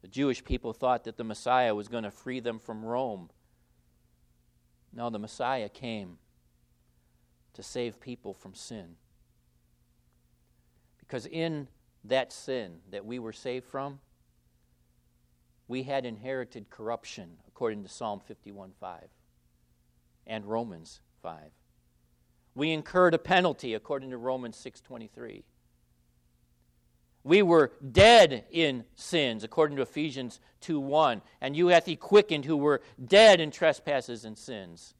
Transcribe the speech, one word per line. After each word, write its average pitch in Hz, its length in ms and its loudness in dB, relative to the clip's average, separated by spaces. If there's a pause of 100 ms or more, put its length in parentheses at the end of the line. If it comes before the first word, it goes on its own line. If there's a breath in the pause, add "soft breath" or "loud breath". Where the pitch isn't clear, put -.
The 92 60 -20
Jewish 131 360 -2
people 117 300 -6
thought 123 300 0
that 110 120 -14
the 120 80 -10
Messiah 120 500 0
was 104 140 -6
gonna 110 220 -8
free 127 300 -10
them 113 180 -8
from 110 260 -14
Rome. 113 460 -8 (1600)
No, 117 160 -8
the 113 100 -6
Messiah 120 520 -6
came 107 480 -12 (1400)
to - 80 -20
save 120 360 -8
people 120 360 -14
from 95 200 -20
sin. 87 420 -16 (2000)
Because 123 280 -12
in 160 420 -6 (360)
that 123 280 -2
sin 95 580 -10
that 98 140 -12
we 120 140 -12
were 110 140 -12
saved 127 340 -10
from, 139 340 -10 (1700)
we 127 160 -8
had 135 240 -4
inherited 120 640 -10
corruption, 107 680 -12 (100)
according 107 340 -6
to 95 60 -18
Psalm 104 320 -8
fifty-one 101 520 -20
five 87 380 -16 (1120)
and 107 220 -10
Romans 104 540 -8 (200)
five. 78 320 -16 (1040)
We 147 160 -2
incurred 170 440 2
a 160 40 0
penalty, 165 560 0
according 135 360 -8
to 127 80 -10
Romans 123 380 -6
six - 240 -18
twenty-three. 113 640 -18 (1800)
We 185 180 6
were 165 300 6 (180)
dead 180 600 8
in 139 440 -2
sins, 123 480 -2
according 143 360 0
to 131 40 -2
Ephesians 131 580 -8 (200 soft breath)
two 160 180 -4
one. 139 440 2 (180 soft breath)
"And 139 160 -6
you 175 120 4
hath 170 180 6
he 165 100 -6
quickened 165 480 4
who 151 120 0
were 143 260 2 (220 loud breath)
dead 196 360 10
in 151 100 -4
trespasses 131 720 -2
and 107 140 -14
sins." 95 600 -16